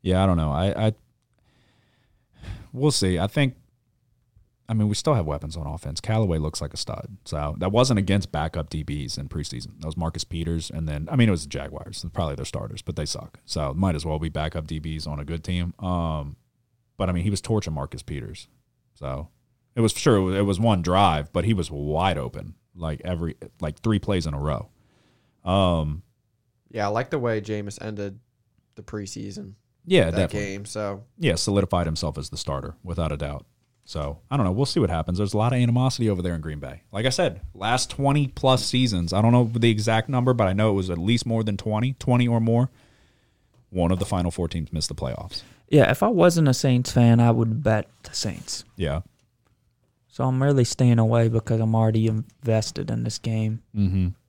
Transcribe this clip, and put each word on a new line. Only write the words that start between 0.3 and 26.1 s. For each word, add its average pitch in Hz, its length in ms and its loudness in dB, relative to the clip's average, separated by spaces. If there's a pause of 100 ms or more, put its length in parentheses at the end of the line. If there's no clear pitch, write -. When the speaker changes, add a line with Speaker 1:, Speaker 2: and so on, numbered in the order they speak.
Speaker 1:
know. 78 160 2
I, 95 360 0
I, 110 60 0 (1800)
we'll 139 180 2
see. 92 280 2
I 87 80 0
think, 131 300 0 (1120)
I 113 60 0
mean, 107 140 2
we 104 60 0
still 151 200 0
have 92 120 0
weapons 76 300 -6
on 78 100 -8
offense. 73 340 -8
Callaway 107 380 0
looks 76 220 -4
like 73 120 -8
a - 60 -12
stud. - 460 -10
So 73 340 -6
that 92 140 -2
wasn't 123 260 4
against 98 340 0
backup 76 380 -4
D 78 140 -4
Bs 71 340 -6
in 71 100 -8
preseason. - 520 -10
That 80 60 -10
was 80 100 -6
Marcus 82 280 -4
Peters, 82 460 -4
and 80 180 -6
then, 76 220 -6
I 156 60 -2
mean, 120 120 6
it 104 40 4
was 80 100 0
the 71 60 -12
Jaguars. - 540 -10
They're 85 80 -8
probably 78 260 -2
their 65 80 -8
starters, - 380 -10
but - 140 -8
they - 100 -4
suck. - 380 -10
So 71 300 -4
might 90 200 2
as 76 120 -4
well 78 120 -2
be 80 100 -4
backup 80 380 -4
D 78 140 -6
Bs 78 260 -8
on 73 140 -6
a 73 40 -10
good 80 200 -6
team. 87 340 -2
Um, 80 580 -4 (640)
but, 92 100 0
I 92 40 -2
mean, 85 120 -2
he 104 60 2
was 101 100 -2
torching 104 320 -2
Marcus 69 300 -8
Peters. 58 460 -12 (460)
So 67 340 -10 (460)
it 120 60 -2
was, 110 120 4
sure, 127 240 4
it 98 40 6
was, 92 160 0
it 98 60 2
was 98 180 2
one 107 220 4
drive, 87 500 4
but - 120 0
he 110 100 2
was 85 160 -4
wide 76 480 0
open, 62 360 -10 (220)
like, 80 280 -6
every, 85 320 -4 (240)
like, 78 200 -6
three 110 180 2
plays 92 280 -2
in 76 80 -4
a 69 60 -6
row. 71 280 -4 (760)
Um, 87 580 0 (680)